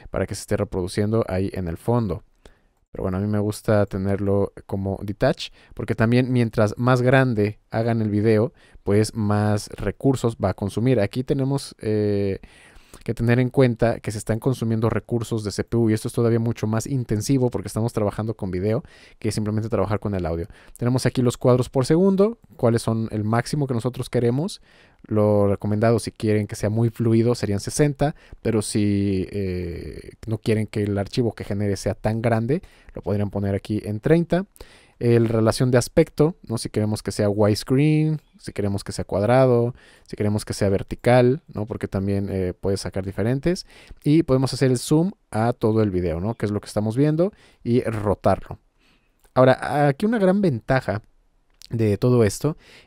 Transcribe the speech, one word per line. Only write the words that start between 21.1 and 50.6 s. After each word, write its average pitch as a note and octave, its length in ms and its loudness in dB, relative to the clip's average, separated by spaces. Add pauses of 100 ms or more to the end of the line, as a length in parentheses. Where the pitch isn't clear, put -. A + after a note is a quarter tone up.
los A#2+ 140 0
cuadros B2 340 2
por B2+ 160 0
segundo, G3 520 2 (180)
cuáles A#2 260 2
son A2+ 300 -2
el G#2+ 100 -2
máximo A#2 460 0
que B2+ 60 -2
nosotros B2 360 -4
queremos. B2+ 500 0 (420)
Lo G#2 460 4
recomendado G#2+ 500 2
si - 140 -6
quieren G#2+ 340 0
que G#2 100 -10
sea G#2+ 120 -2
muy A2+ 220 0
fluido A2+ 440 2
serían G2+ 260 -2
sesenta, D3 540 0 (280)
pero A2 180 0
si, G2+ 680 0
eh, F2+ 800 -8 (160)
no A2 120 -4
quieren G#2+ 280 0
que G#2+ 160 -4
el G2+ 160 -2
archivo G#2+ 340 -2
que - 120 -14
genere G2+ 320 -2
sea - 180 -4
tan A2 260 -2
grande, A2+ 400 0 (320)
lo - 80 -14
podrían G2+ 300 -2
poner G2+ 240 -2
aquí G#2 300 -4
en G#2 160 -6
treinta. E3+ 440 2 (540)
El A#2 320 4
relación A2+ 400 2
de B2 80 4
aspecto, D#3 640 2
¿no? A2+ 160 -6
Si - 100 -8
queremos G#2+ 340 -2
que G2 100 -8
sea G#2 180 0
widescreen, C#3+ 920 2 (180)
si - 140 -14
queremos G2+ 320 -4
que G2 80 -10
sea F#2 140 -8
cuadrado, A#2+ 680 2 (320)
si - 80 -16
queremos G#2 300 -2
que - 80 -8
sea G#2 160 0
vertical, B2 800 2
¿no? G2+ 160 -8
Porque A2 240 -8
también, G2 420 -2
eh, F#2 220 -2
puede G2 240 -4
sacar F#2 300 -8
diferentes. C3+ 600 -4 (380)
Y D3+ 200 4
podemos C3 280 0
hacer C3 180 0
el B2+ 60 2
zoom D#3+ 360 0 (180)
a A2+ 240 0
todo A2 280 2
el G#2+ 80 2
video, F2 300 -2
¿no? A2 140 -4
Que - 100 -6
es G#2 80 -2
lo G#2 80 -2
que - 60 -10
estamos A2 320 -4
viendo, D#3 340 2 (320)
y E3+ 160 2
rotarlo. G#2 800 0 (720)
Ahora, C3 560 4
aquí C#3 160 0
una A3+ 140 2
gran G3 240 4
ventaja C3 580 -2 (720)